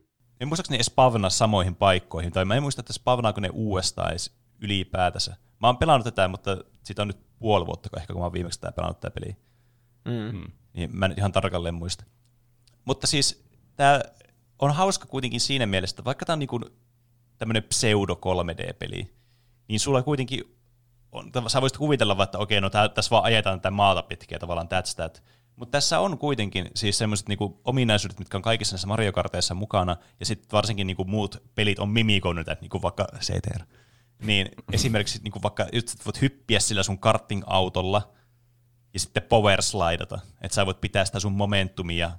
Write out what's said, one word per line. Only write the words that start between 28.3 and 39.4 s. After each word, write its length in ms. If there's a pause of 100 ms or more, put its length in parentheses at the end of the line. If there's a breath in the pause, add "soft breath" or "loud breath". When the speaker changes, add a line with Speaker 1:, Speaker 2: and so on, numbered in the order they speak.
Speaker 1:
on 40
kaikissa 320
näissä 120
Mario 260
Karteissa 420
mukana, 420 (240 soft breath)
ja 60
sit 260
varsinkin 340
niinku 180
muut 380 (120)
pelit 240
on 100
mimikoinut 580
näitä, 140
niinku 220
vaikka 240 (140)
C 220
T 40
R. 180 (600 soft breath)
Niin 240 (140)
<laughs> 100
esimerkiksi 500
niinku 200
vaikka 300
just, 200
että 120
voit 160
hyppiä 400
sillä 220
sun 160
karting-autolla, 1120 (840 soft breath)
ja 60
sitten 220
power 400